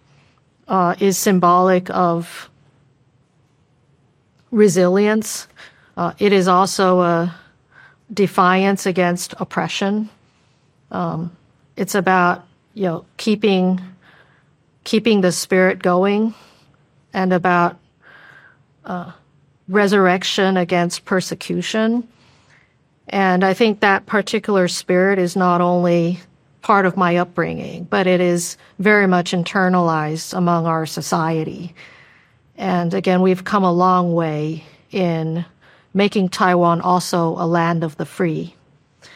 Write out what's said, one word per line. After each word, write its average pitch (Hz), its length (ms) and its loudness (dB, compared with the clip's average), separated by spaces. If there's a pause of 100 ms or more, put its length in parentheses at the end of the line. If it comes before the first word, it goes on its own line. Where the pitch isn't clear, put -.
(680)
uh, 185 320 0
is 196 180 0
symbolic 180 720 2
of 170 600 -4 (2000)
resilience. 208 960 2 (500)
Uh, 175 220 -4
it 202 140 2
is 190 160 4
also 185 540 4
a 170 320 0 (800)
defiance 190 720 2
against 180 520 -2
oppression. 202 680 -4 (840)
Um, 170 460 -8 (400)
it's 185 180 -6
about, 180 500 2 (300)
you 196 100 -6
know, 170 200 -4 (140)
keeping, 190 640 0 (1040)
keeping 214 360 2
the 180 120 2
spirit 185 500 0
going, 202 520 0 (800)
and 185 220 0
about, 175 420 2 (1120)
uh, 175 260 -10 (560)
resurrection 190 880 0
against 175 480 -2
persecution. 208 1040 -4 (1000)
And 190 360 0
I 190 100 2
think 214 260 0
that 196 260 2
particular 202 600 0
spirit 185 540 0
is 175 160 -2
not 180 240 2
only 175 580 0 (440)
part 196 240 2
of 180 100 -2
my 175 200 0
upbringing, 170 680 -6
but 190 240 -2
it 180 120 2
is 175 360 -2 (240)
very 208 260 4
much 180 240 0
internalized 170 1040 -2
among 175 300 0
our 160 200 -2
society. 165 840 -4 (840)
And 180 380 -2
again, 185 280 0
we've 185 220 2
come 202 180 0
a 180 100 2
long 180 400 2
way 156 520 -4 (260)
in 165 540 -4 (500)
making 196 360 0
Taiwan 175 500 2
also 175 580 -2
a 170 80 -4
land 170 380 0
of 151 120 -8
the 156 100 -8
free. 170 500 -6 (600)